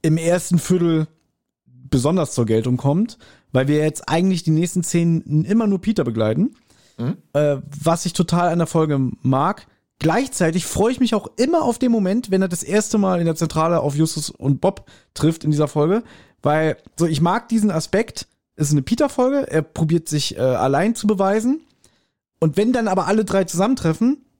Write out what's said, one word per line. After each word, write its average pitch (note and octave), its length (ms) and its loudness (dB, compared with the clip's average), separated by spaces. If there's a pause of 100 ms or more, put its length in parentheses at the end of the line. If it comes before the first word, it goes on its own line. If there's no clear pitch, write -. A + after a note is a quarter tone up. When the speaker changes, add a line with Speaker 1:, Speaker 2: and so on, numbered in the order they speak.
Speaker 1:
im D#3+ 140 2
ersten E3+ 420 0
Viertel E3+ 480 2 (580)
besonders C#3 680 -2
zur A#2+ 120 0
Geltung A2+ 320 0
kommt, E3 400 0 (340)
weil C3 160 2
wir D3+ 120 2
jetzt D3+ 280 -2
eigentlich F3 360 0
die D#3 80 0
nächsten E3+ 320 0
Szenen E3 640 0
immer G#3+ 220 0
nur G3 140 0
Peter G#3 220 -2
begleiten. A#2 520 0 (420)
Speaker 2:
Mhm. A#2+ 200 -4 (160)
Speaker 1:
Äh, D3 240 2 (260)
was E3 220 0
ich - 80 -4
total F3 360 0
an E3+ 100 0
der E3 80 0
Folge D3+ 320 0 (220)
mag. C3+ 460 -2 (320)
Gleichzeitig F3 640 0
freue A3 260 0
ich A#3+ 80 -4
mich A#3+ 160 2
auch G3+ 120 -4 (100)
immer D#4 260 2
auf A#3+ 160 -2
den B3 120 2
Moment, G#3 400 0
wenn F#3+ 100 2
er F#3+ 60 0
das F3 160 -6
erste G#3+ 340 0
Mal F#3+ 220 2
in E3+ 60 0
der E3 100 0
Zentrale D#3+ 440 0
auf C#3+ 160 -2
Justus D#3 340 -2
und - 320 -2
Bob - 280 -2 (240)
trifft D#3+ 300 0
in D3+ 80 0
dieser D3 160 2
Folge, F3 360 0 (380)
weil D#3 360 0 (200)
so, E3+ 80 2
ich D#3 160 0
mag F#3 260 0
diesen G#3+ 240 2
Aspekt, - 560 -4 (280)
es D3+ 120 0
ist D3 60 2
eine C#3+ 80 4
Peter-Folge, C4 680 0
er D#3 120 0
probiert D#3+ 480 -2
sich, - 280 -4
äh, - 40 -4
allein C#3 540 2
zu - 120 -4
beweisen G#3+ 540 0 (800)
und D#3+ 180 0
wenn A3 160 2
dann A3+ 140 0
aber F#3 200 0
alle G#3+ 180 2
drei G3 200 0
zusammentreffen A3 800 0 (140)